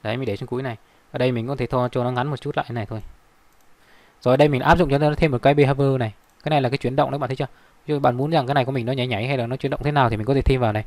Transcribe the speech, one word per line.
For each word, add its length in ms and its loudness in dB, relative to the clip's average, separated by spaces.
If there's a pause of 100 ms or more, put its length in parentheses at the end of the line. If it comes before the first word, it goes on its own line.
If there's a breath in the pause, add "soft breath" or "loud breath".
Đấy, 140 -4
mình 100 -4
để 100 -4
xuống 100 -10
cuối 160 -6
này. 140 -8 (360 soft breath)
Ở 60 -8
đây 140 2
mình 140 -2
có 100 -6
thể 100 -2
cho, 220 0
cho 160 -2
nó 60 0
ngắn 180 -2
một 120 -6
chút 160 -8
lại 120 -4
này 180 -6
thôi. 160 -8 (1200 soft breath)
Rồi 140 4
đây 120 6
mình 120 0
áp 180 4
dụng 120 2
cho 80 4
nó 160 2
thêm 180 2
một 100 -2
cái 120 6
behavior 440 2
này. 140 -4 (300)
Cái 80 -4
này 120 2
là 60 0
cái 100 -2
chuyển 180 -2
động 140 2
đấy, 80 -6
bạn 100 -4
thấy 80 -4
chưa? 100 -4 (400 soft breath)
Ví 80 -2
dụ 40 -2
bạn 180 2
muốn 140 -2
rằng 160 2
cái 80 -2
này 100 2
của 80 -4
mình 140 -2
nó 60 -2
nhảy 140 -2
nhảy 200 -4
hay 120 -2
là 80 -2
nó 100 -6
chuyển 140 -4
động 140 -6
thế 80 0
nào 180 4
thì 60 -2
mình 100 -4
có 80 2
thể 80 2
thêm 180 2
vào 120 2
này. 140 -2